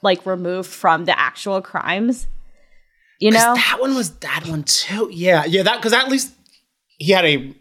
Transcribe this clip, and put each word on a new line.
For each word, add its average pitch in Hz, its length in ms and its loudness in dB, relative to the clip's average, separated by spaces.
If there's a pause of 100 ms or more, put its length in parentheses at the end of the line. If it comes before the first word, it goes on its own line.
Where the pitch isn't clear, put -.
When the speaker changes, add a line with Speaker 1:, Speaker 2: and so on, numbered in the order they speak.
Speaker 1:
like, 185 240 0
removed 180 420 -4
from 190 380 0
the 175 120 2
actual 190 440 -2
crimes. 208 640 -4 (920)
You 214 140 4
Speaker 2:
'Cause 226 100 6
Speaker 1:
know? 240 120 4
Speaker 2:
that - 260 0
one 269 140 -2
was 226 160 -4 (100)
that 165 280 -8
one 156 160 -4
too. 202 480 -2
Yeah, 170 320 2
yeah. 175 180 0
That, 226 200 0
'cause 220 100 0
at 262 160 2
least 269 240 -2 (680)
he 156 140 0
had 185 140 4
a 151 80 4 (260)